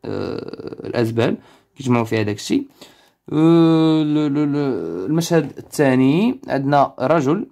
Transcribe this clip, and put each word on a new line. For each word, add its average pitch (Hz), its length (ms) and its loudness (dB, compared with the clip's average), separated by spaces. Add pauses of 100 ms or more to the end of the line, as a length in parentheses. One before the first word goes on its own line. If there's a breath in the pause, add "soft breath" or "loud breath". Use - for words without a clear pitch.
آه، - 800 -10
الأزبال 113 500 -2 (400 soft breath)
كيجمعوا 120 280 0
فيها 110 180 -2
داكشي. 104 440 -4 (680 soft breath)
آه، 160 680 4
ل-، 151 320 0
ل-، 147 180 0
ل-، 95 540 -4
المشهد 160 520 0
الثاني 139 880 2
عندنا 139 520 0
رجل 151 520 0